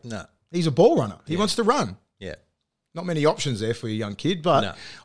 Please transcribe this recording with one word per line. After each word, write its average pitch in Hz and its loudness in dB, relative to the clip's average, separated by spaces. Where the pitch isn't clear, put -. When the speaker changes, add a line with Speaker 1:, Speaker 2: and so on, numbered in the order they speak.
Speaker 1:
No. 113 -12
Speaker 2:
He's 170 -2
a 156 0
ball 226 6
runner. 101 -2
He 151 -6
Speaker 1:
Yeah. 180 0
Speaker 2:
wants 208 0
to 233 0
run. 202 0
Speaker 1:
Yeah. 92 -12
Speaker 2:
Not 170 -10
many 156 0
options 147 2
there 110 -2
for - -10
a 110 -4
young 107 -4
kid, 165 -4
but 151 4
Speaker 1:
No. 95 -4